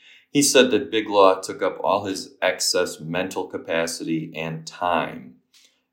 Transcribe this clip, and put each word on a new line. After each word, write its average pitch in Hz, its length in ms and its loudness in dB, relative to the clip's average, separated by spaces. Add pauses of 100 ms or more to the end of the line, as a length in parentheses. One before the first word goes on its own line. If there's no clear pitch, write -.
(300)
he 143 120 2
said 135 300 6
that 101 200 0
big 107 180 -2
law 98 300 6
took - 220 -10
up 92 200 -2
all 98 220 2
his 95 380 -8
excess 90 580 0
mental 90 480 -6
capacity 82 880 -4
and 80 320 -8
time. 76 680 -4 (580)